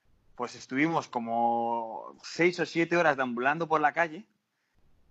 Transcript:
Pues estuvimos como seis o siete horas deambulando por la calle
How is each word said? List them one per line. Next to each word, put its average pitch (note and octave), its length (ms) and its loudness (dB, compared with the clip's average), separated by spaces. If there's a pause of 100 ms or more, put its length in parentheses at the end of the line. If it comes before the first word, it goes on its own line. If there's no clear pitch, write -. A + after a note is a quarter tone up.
(360)
Pues A#2+ 200 -6
estuvimos C#3+ 540 0
como A#2 1120 -2
seis F3 380 0
o D#3 40 0
siete E3 300 0
horas D#3+ 220 4
deambulando C3+ 500 0
por D#3 140 2
la D3 100 4
calle E3 340 -2 (840)